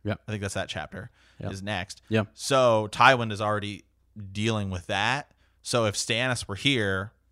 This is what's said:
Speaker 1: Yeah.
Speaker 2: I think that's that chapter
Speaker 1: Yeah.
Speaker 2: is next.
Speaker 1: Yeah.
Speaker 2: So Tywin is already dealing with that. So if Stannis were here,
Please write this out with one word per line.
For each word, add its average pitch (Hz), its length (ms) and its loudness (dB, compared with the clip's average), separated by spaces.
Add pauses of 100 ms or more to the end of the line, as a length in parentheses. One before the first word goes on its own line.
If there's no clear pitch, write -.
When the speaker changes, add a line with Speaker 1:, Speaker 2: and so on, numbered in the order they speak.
Speaker 1:
Yeah. 104 100 -2 (140)
Speaker 2:
I 107 40 -8
think 107 100 -6
that's 98 120 -6
that 92 160 -6
chapter - 400 -12 (300)
Speaker 1:
Yeah. 95 100 -8
Speaker 2:
is 95 140 -12
next. 98 460 -8
Speaker 1:
Yeah. 107 160 2 (100)
Speaker 2:
So 117 560 4
Tywin 120 400 6
is 101 100 -6
already 104 440 -4 (460)
dealing 104 380 0
with 90 180 -6
that. 110 440 0 (320)
So 117 220 2
if 101 100 0
Stannis 120 520 -2
were 101 60 -8
here, 104 600 0 (180)